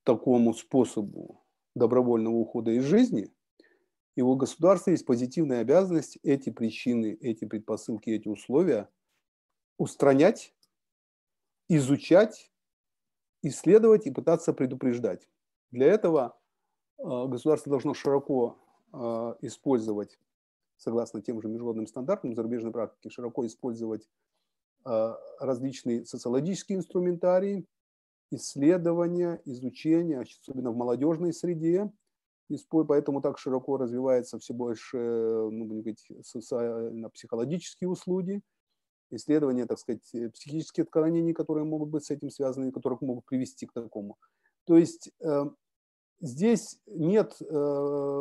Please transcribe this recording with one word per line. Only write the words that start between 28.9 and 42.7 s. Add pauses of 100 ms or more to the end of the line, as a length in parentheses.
изучения,
особенно
в
молодежной
среде. (580)
Испо-,
поэтому
так
широко
развивается
все
больше,
ну,
будем
говорить, (160)
социально-психологические
услуги, (680)
исследования,
так
сказать,
э,
психических
отклонений,
которые
могут
быть
с
этим
связаны,